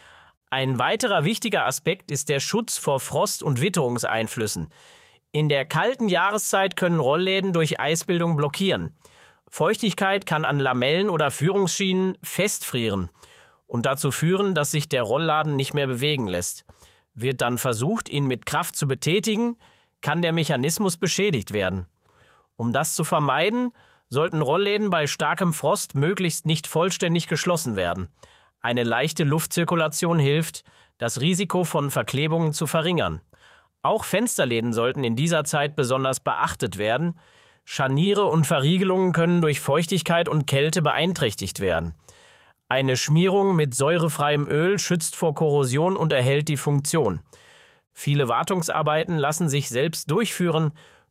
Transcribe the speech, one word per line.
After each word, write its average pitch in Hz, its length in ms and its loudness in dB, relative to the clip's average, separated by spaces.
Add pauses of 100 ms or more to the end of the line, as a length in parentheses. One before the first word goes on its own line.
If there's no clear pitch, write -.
(500)
Ein 131 280 0
weiterer 185 460 2
wichtiger 202 420 0
Aspekt - 440 -4
ist 139 180 -4
der 139 120 0
Schutz - 380 -2
vor 139 220 0
Frost- 165 420 -2
und 131 180 0
Witterungseinflüssen. 117 1080 -2 (640)
In 151 180 0
der 139 180 2
kalten 220 420 0
Jahreszeit 190 680 0
können 170 260 0
Rollläden 185 520 0
durch 165 260 0
Eisbildung 165 580 0
blockieren. 143 600 -2 (540)
Feuchtigkeit 196 760 0
kann 156 180 0
an 143 140 0
Lamellen 135 520 2
oder 151 200 2
Führungsschienen 185 920 0
festfrieren 113 880 -2 (560)
und 120 200 -4
dazu 139 240 0
führen, 190 440 0
dass 147 180 0
sich 147 160 -2
der 127 140 0
Rollladen 151 520 0
nicht 135 200 -2
mehr 143 120 0
bewegen 131 400 -2
lässt. 90 380 -4 (500)
Wird 123 280 -4
dann 120 160 0
versucht, 135 500 -2
ihn 143 180 0
mit 127 200 -4
Kraft 160 280 -2
zu 147 140 -2
betätigen, 214 680 0 (420)
kann 160 220 0
der 165 100 2
Mechanismus 165 640 0
beschädigt 180 560 0
werden. 95 340 -2 (720)
Um 117 160 -2
das 143 220 0
zu 170 100 -2
vermeiden, 170 680 2 (360)
sollten 156 320 0
Rollläden 202 500 0
bei 160 160 2
starkem 160 460 0
Frost - 420 -2
möglichst 170 520 -2
nicht 156 200 0
vollständig 170 600 0
geschlossen 160 480 -2
werden. 90 320 -2 (520)
Eine 120 240 0
leichte 127 400 0
Luftzirkulation 160 920 0
hilft, 147 460 0 (320)
das 117 240 -4
Risiko 185 440 2
von 143 260 -2
Verklebungen 151 640 0
zu 151 140 -4
verringern. 151 540 0 (600)
Auch 202 220 0
Fensterläden 127 680 0
sollten 127 320 0
in 113 100 0
dieser 156 300 0
Zeit 147 320 -2
besonders 131 440 0
beachtet 123 580 -4
werden. 131 400 0 (460)
Scharniere 175 600 2
und 156 220 4
Verriegelungen 185 640 2
können 170 280 2
durch 151 200 0
Feuchtigkeit 170 680 0
und 151 180 0
Kälte 156 360 2
beeinträchtigt 143 800 0
werden. 85 340 0 (760)
Eine 131 280 2
Schmierung 185 600 4
mit 147 180 2
säurefreiem 147 720 2
Öl 175 320 2
schützt - 380 -2
vor 156 180 0
Korrosion 147 600 2
und 160 160 0
erhält 139 360 2
die 147 100 0
Funktion. 143 640 0 (720)
Viele 143 360 0
Wartungsarbeiten 156 880 0
lassen 156 320 0
sich 139 220 0
selbst 143 400 -2
durchführen, 160 640 0 (380)